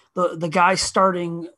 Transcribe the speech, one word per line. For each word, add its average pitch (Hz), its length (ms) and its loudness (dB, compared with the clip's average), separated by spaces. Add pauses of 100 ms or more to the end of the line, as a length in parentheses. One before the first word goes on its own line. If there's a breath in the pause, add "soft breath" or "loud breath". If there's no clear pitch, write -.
(160 soft breath)
the, 175 200 0
the 165 140 -6
guy 180 260 4
starting 175 720 -2 (100)